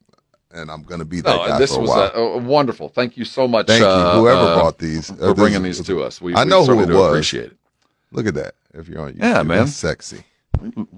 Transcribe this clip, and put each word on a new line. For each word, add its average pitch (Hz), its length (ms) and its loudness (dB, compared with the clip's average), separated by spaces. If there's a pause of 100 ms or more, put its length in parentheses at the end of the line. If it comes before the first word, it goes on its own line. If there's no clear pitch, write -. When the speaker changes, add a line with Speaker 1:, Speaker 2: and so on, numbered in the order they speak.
(540)
Speaker 1:
and 78 180 -14
I'm 78 120 -16
gonna 85 200 -12
be 82 160 -8
that 107 160 0
Speaker 2:
No, 90 140 -2
Speaker 1:
guy - 100 0
Speaker 2:
this - 140 2
Speaker 1:
for 131 60 -2
a - 20 -2
Speaker 2:
was 113 80 -2
Speaker 1:
while. 107 260 2
Speaker 2:
a, 117 60 -2
a 113 160 -2
wonderful. 123 500 -2
Thank 120 300 -6
you 113 80 -8
so 131 240 -2
much, 110 180 0
Speaker 1:
Thank 113 140 4
you. 101 60 6
Speaker 2:
uh, 90 300 4
Speaker 1:
Whoever 120 220 6
Speaker 2:
uh, 85 220 4
Speaker 1:
brought 82 180 0
these, 80 320 -6
Speaker 2:
for 95 200 0
Speaker 1:
uh, - 20 4
Speaker 2:
bringing 101 300 2
Speaker 1:
this 90 160 -6
Speaker 2:
these 85 80 -10
to 87 160 -2
us. - 180 -10
We, 87 120 -6
Speaker 1:
I 120 120 2
Speaker 2:
we 160 40 -2
Speaker 1:
know 185 120 6
who 143 60 4
Speaker 2:
certainly 113 180 4
Speaker 1:
it - 20 -2
Speaker 2:
do 85 120 4
Speaker 1:
was. 87 100 6
Speaker 2:
appreciate 73 380 -2
it. - 100 -20 (560)
Speaker 1:
Look 120 140 -4
at 85 80 -4
that. - 200 -10 (180)
If 80 140 -18
you're 80 140 -14
on 71 100 -12
YouTube, - 80 -16
Speaker 2:
Yeah, 208 240 0
man. 82 220 0
Speaker 1:
that's 147 80 -6
sexy. - 500 -8 (380)
Speaker 2:
Looking 107 260 -10 (100)